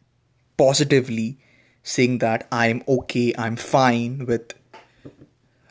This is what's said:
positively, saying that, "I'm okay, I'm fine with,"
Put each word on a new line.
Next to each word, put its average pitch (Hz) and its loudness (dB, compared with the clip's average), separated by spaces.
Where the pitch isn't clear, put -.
positively, 135 2
saying 127 0
that, 113 -2
"I'm 117 0
okay, 123 0
I'm 117 -4
fine 123 0
with," 117 -4